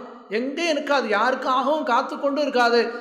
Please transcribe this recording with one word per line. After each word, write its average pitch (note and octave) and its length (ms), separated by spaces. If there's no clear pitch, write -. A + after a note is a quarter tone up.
எங்கேயும் C#4+ 480
நிற்காது, C#4 300
யாருக்காகவும் C4 760
காத்து B3 360
கொண்டு C#4 220
இருக்காது, A#3+ 600